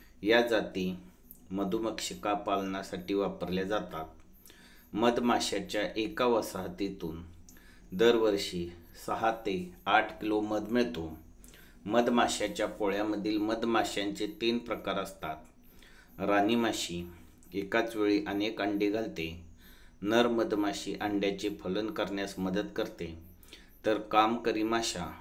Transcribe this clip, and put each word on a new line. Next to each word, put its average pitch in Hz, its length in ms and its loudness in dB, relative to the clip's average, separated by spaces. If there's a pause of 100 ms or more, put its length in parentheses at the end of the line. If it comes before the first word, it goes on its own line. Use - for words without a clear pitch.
(240)
या 113 240 8
जाती 92 460 0 (580)
मधुमक्षिका 104 840 -2
पालनासाठी 98 800 -4
वापरल्या 92 500 0
जातात. 90 420 -4 (880)
मधमाशाच्या 113 880 2 (160)
एका 110 280 0
वसाहतीतून 95 960 -2 (680)
दरवर्षी 104 760 4 (380)
सहा 196 300 2
ते 98 200 -4 (300)
आठ 110 340 6
किलो 107 220 2
मध 107 300 -2
मिळतो. 117 360 0 (800)
मधमाशाच्या 107 840 2
पोळ्यामधील 104 680 -2
मधमाशांचे 107 880 0 (140)
तीन 117 160 2
प्रकार 101 420 -4
असतात. 87 360 -8 (840)
राणी 101 360 4
माशी 98 480 -2 (500)
एकाच 101 420 0
वेळी 104 300 4
अनेक 101 360 -2
अंडी 101 280 2
घालते. 101 380 -4 (760)
नर 117 280 4
मधमाशी 104 680 0
अंड्याचे 101 600 -2
फलन 101 340 -4
करण्यास 98 500 -4
मदत 92 360 0
करते, 85 380 -6 (720)
तर 107 140 4 (120)
कामकरी 110 540 4
माशा 113 560 -2